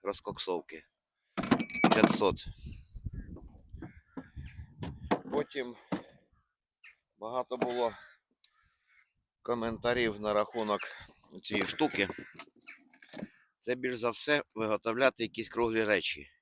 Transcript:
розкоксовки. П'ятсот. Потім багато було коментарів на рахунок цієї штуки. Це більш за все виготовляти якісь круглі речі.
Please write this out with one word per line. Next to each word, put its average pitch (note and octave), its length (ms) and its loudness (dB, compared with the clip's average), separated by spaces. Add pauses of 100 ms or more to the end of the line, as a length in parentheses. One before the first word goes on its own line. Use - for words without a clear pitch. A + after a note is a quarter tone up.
розкоксовки. F2+ 800 -4 (1080)
П'ятсот. - 520 6 (2750)
Потім C3+ 440 -4 (1400)
багато B2 400 -4
було A#2+ 360 2 (1500)
коментарів A#2 800 0
на G#2+ 140 0
рахунок G#2 480 0 (600)
цієї G2+ 240 0
штуки. G2+ 420 2 (1500)
Це B2 160 0
більш B2+ 220 -2
за A#2 120 0
все D3 340 2 (100)
виготовляти A2 680 2
якісь A2 260 -4
круглі A2+ 340 2
речі. F2+ 480 2 (100)